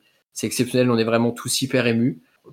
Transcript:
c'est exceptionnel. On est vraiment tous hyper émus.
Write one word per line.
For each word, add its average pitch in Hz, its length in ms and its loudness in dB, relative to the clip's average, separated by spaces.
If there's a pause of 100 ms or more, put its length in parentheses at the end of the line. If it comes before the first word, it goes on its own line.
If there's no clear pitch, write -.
(320)
c'est - 160 -6
exceptionnel. 127 420 0
On 117 80 2
est 113 60 4
vraiment 117 280 0
tous 123 300 -6
hyper 131 240 0
émus. 117 380 0 (300)